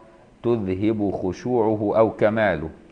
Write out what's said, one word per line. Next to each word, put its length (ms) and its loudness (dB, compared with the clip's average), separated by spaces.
تذهب 680 0
خشوعه 880 -2
أو 120 4
كماله"، 600 0